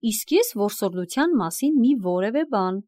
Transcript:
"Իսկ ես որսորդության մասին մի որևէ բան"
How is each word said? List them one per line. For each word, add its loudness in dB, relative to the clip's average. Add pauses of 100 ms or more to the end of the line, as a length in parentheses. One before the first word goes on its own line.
"Իսկ -4
ես 4
որսորդության -2
մասին 0
մի 4
որևէ 0
բան" -2